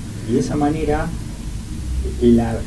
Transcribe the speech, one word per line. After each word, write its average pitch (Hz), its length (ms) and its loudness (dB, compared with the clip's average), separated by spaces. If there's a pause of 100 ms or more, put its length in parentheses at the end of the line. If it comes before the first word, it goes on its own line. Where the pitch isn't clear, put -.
(300)
y 117 40 2
de 135 60 4
esa 127 160 0
manera 151 520 0 (1120)
la, 117 460 6